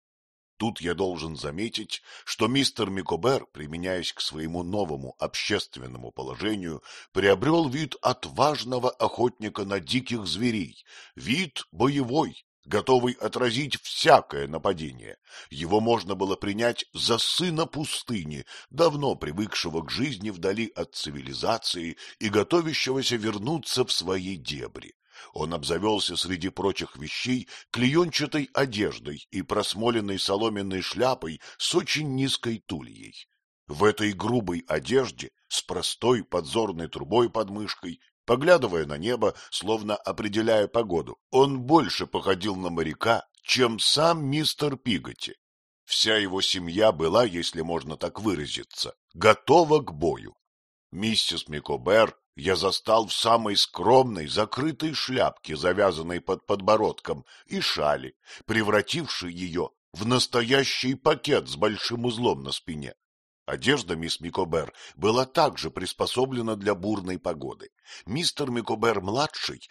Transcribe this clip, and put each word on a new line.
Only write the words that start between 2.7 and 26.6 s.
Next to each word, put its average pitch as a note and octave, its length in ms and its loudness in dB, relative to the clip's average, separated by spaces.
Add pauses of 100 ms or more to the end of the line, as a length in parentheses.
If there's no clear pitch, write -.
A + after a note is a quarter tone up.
Микобер, F#2+ 580 0
применяясь E2+ 680 -6
к - 80 -8
своему E2 420 -6
новому E2 560 -4
общественному B1+ 920 -6
положению, D#2 720 -6 (300)
приобрёл G2+ 560 4
вид C#3 340 -4
отважного B2 880 0
охотника G#2+ 760 -2
на G2 160 -2
диких A#2 440 -4
зверей, F#2+ 600 -2 (300)
вид C#3 580 -2
боевой, C3+ 720 0 (180)
готовый B2 500 4
отразить B2 680 -2
всякое E2+ 640 4
нападение. D2+ 720 -4 (320)
Его E2+ 320 0
можно G#2+ 340 0
было F#2+ 220 -2
принять A2 560 -2
за G#2 240 0
сына D#3+ 480 0
пустыни, F2+ 800 -6 (240)
давно D3 460 2
привыкшего E2 640 -4
к C#2+ 100 -8
жизни A2 380 -4
вдали G2 440 -4
от - 220 -8
цивилизации D#2 1000 -4 (220)
и A2+ 100 -2
готовящегося C3 880 2
вернуться A2 640 -2
в - 80 -4
свои F#2 460 -2
дебри. C2 580 -12 (380)
Он D#2+ 200 -4
обзавёлся F2 640 0
среди F2 340 -2
прочих F#2 480 -4